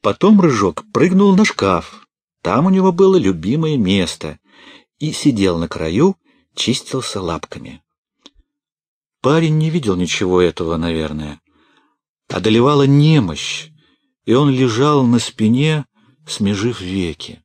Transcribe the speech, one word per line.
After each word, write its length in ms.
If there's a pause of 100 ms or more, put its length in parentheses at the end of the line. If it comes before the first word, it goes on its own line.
Потом 400
Рыжок 520
прыгнул 420
на 100
шкаф. 600 (360)
Там 240
у 40
него 220
было 240
любимое 640
место. 600 (600)
И 140
сидел 460
на 80
краю, 500 (380)
чистился 680
лапками. 600 (1400)
Парень 340
не 140
видел 260
ничего 460
этого, 340
наверное. 640 (880)
Одолевала 540
немощь, 880 (560)
и 80
он 160
лежал 540
на 140
спине, 680 (400)
смежив 560
веки. 640